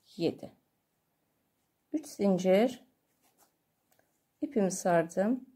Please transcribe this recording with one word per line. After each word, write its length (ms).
yedi. 360
Üç 140
zincir, 800
ipimi 300
sardım. 840